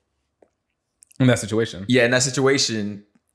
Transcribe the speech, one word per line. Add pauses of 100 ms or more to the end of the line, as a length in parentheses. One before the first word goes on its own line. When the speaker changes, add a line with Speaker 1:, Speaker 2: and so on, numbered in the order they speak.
(1200)
Speaker 1:
In
that
situation.
Speaker 2:
yeah,
in
that
situation, (300)